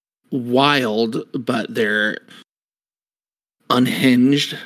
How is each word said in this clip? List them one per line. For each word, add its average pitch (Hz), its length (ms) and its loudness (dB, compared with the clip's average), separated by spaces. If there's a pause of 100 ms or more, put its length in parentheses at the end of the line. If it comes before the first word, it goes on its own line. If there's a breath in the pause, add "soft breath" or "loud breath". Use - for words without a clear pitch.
(300)
wild, 123 920 0 (200)
but 117 300 -4
they're 107 440 -2 (1500 soft breath)
unhinged, 127 960 2